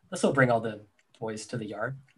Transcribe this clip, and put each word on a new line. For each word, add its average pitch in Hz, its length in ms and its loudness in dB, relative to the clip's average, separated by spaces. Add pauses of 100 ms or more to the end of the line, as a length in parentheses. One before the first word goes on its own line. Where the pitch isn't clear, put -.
(100)
this'll 185 240 2
bring 127 160 6
all 117 100 4
the 107 220 -6 (360)
boys 110 280 -8
to 123 100 -8
the 107 100 -6
yard." 110 300 -6 (220)